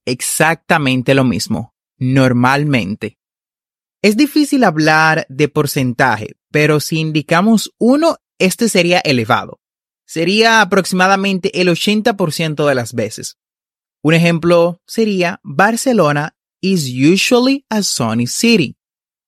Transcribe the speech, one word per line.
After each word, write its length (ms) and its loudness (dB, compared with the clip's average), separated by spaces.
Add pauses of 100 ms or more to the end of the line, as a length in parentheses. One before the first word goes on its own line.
exactamente 1080 0
lo 100 2
mismo. 520 -4 (220)
Normalmente. 1200 0 (840)
Es 160 2
difícil 460 2
hablar 640 2
de 180 -2
porcentaje, 880 -2 (140)
pero 300 2
si 180 -4
indicamos 800 0
uno, 400 2 (220)
este 280 0
sería 320 0
elevado. 600 -2 (480)
Sería 540 2
aproximadamente 1000 0
el 80 2
ochenta 480 0
por 160 -2
ciento 320 -4
de 80 2
las 200 -4
veces. 440 -8 (640)
Un 120 2
ejemplo 720 0
sería, 560 -2
"Barcelona 920 0 (240)
is 300 0
usually 800 2
a 140 -2
sunny 420 -2
city." 500 0 (520)